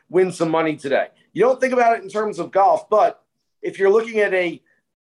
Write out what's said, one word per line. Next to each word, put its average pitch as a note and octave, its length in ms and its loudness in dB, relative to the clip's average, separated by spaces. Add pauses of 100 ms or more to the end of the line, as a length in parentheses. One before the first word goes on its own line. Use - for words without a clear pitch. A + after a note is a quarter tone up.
(100)
win F3+ 220 2
some E3 180 -2
money D#3+ 260 -2
today. B2+ 320 -2 (240)
You E3+ 120 0
don't B3+ 160 2
think B3+ 120 0
about A#3 240 2
it F3+ 60 -12
in F#3+ 80 -16
terms G#3 300 -6
of D#3 100 -8
golf, F#3 400 2
but G#3 320 0 (400)
if - 160 -8
you're G3 120 2
looking A3+ 280 0
at G3+ 160 0
a F3 260 -4 (600)